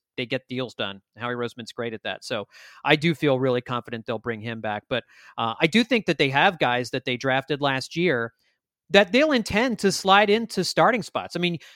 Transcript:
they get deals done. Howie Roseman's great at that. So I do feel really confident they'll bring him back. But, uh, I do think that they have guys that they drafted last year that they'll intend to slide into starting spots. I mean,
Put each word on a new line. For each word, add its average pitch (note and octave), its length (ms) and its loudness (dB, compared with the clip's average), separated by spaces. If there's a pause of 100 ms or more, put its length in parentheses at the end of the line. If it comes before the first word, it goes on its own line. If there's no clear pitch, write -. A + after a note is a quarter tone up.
(180)
they B2+ 80 -4
get B2 240 -6
deals B2 240 -8
done. G2 280 -8 (140)
Howie A#2+ 200 -6
Roseman's A#2+ 380 -8
great A#2 200 -8
at G#2+ 100 -12
that. G2+ 220 -8
So G#2+ 220 -6 (360)
I D3 120 4
do D#3 180 2
feel C3+ 260 0
really B2+ 220 0
confident A#2 460 -8
they'll A2+ 120 -6
bring A2 220 -8
him A2+ 200 -10
back. G#2+ 280 -6
But, A#2+ 140 -4 (340)
uh, A2+ 240 -2
I E3 60 4
do A3 160 4
think A3+ 240 -2
that E3 100 0
they C#3 120 2
have D#3 300 2
guys B2 300 0
that C3 160 -6
they B2 120 -2
drafted C3+ 440 -2
last C3+ 340 -2
year C#3+ 380 0 (560)
that G3 240 4
they'll D4 180 4
intend A#3 480 0
to G3 100 2
slide G3 400 4
into G#3 360 0
starting G3 360 2
spots. G2 360 -6
I - 20 -4
mean, F3 200 -2 (160)